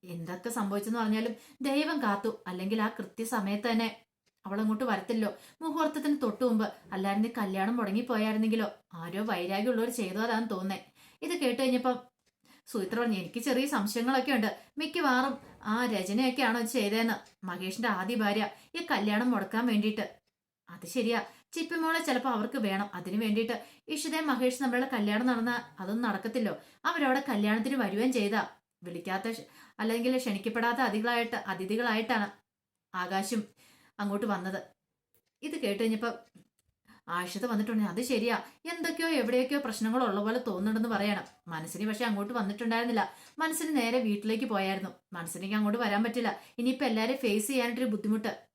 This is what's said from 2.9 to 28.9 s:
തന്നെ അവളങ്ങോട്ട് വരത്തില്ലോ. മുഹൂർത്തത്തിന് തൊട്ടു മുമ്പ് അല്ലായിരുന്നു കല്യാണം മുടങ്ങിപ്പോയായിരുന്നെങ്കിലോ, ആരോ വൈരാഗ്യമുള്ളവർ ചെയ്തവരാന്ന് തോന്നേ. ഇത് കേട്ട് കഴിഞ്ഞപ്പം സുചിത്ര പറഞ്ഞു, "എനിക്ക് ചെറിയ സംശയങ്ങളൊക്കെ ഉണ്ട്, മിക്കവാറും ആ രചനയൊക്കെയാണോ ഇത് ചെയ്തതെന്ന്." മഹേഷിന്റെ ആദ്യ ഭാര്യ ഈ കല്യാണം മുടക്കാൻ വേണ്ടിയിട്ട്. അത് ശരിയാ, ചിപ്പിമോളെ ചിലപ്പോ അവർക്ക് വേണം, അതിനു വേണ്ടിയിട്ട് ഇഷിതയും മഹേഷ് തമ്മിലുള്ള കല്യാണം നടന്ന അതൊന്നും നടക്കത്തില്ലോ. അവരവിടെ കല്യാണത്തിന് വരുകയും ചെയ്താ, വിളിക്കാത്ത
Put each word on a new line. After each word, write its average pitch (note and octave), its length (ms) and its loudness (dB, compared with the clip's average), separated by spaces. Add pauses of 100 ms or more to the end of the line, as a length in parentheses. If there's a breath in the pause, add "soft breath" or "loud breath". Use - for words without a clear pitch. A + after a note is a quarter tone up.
തന്നെ A3+ 280 2 (500)
അവളങ്ങോട്ട് G#3+ 380 0
വരത്തില്ലോ. A3 500 0 (280 loud breath)
മുഹൂർത്തത്തിന് D#4 600 0
തൊട്ടു A3+ 220 0
മുമ്പ് A3 280 4 (200)
അല്ലായിരുന്നു G3+ 360 2 (100)
കല്യാണം G3 380 0
മുടങ്ങിപ്പോയായിരുന്നെങ്കിലോ, A3 960 2 (240)
ആരോ E3+ 280 -6
വൈരാഗ്യമുള്ളവർ G#3+ 680 0
ചെയ്തവരാന്ന് A3 600 0
തോന്നേ. F#3+ 340 -4 (380 loud breath)
ഇത് F4 160 -4
കേട്ട് C4 240 0
കഴിഞ്ഞപ്പം B3 500 2 (540 loud breath)
സുചിത്ര A3 340 -2
പറഞ്ഞു, A3+ 180 2
"എനിക്ക് F3+ 220 -6
ചെറിയ A#3+ 260 0
സംശയങ്ങളൊക്കെ C4 680 0
ഉണ്ട്, A3 280 0 (180 loud breath)
മിക്കവാറും C4+ 600 0 (240 loud breath)
ആ A3+ 240 0
രചനയൊക്കെയാണോ A#3 720 2
ഇത് A3+ 60 -2
ചെയ്തതെന്ന്." A3+ 800 0
മഹേഷിന്റെ F#3 420 -4
ആദ്യ G3 260 0
ഭാര്യ G#3 360 2 (240 loud breath)
ഈ E4+ 160 -6
കല്യാണം G#3+ 400 2
മുടക്കാൻ A3 360 0
വേണ്ടിയിട്ട്. G#3+ 480 2 (560)
അത് E3+ 160 -16
ശരിയാ, A3+ 360 0 (300 loud breath)
ചിപ്പിമോളെ E4 460 -2
ചിലപ്പോ C4+ 320 0
അവർക്ക് A#3 280 0
വേണം, G3+ 360 0
അതിനു F#3 260 -2
വേണ്ടിയിട്ട് A3 420 0 (260 loud breath)
ഇഷിതയും D#4 380 -2
മഹേഷ് B3+ 360 2
തമ്മിലുള്ള B3+ 300 2
കല്യാണം G#3+ 340 2
നടന്ന A#3+ 540 0
അതൊന്നും G#3+ 300 0
നടക്കത്തില്ലോ. G#3 460 -2 (280 loud breath)
അവരവിടെ D4 440 4
കല്യാണത്തിന് G#3+ 480 2
വരുകയും A3 360 2
ചെയ്താ, G#3 360 2 (340)
വിളിക്കാത്ത F#3 500 -4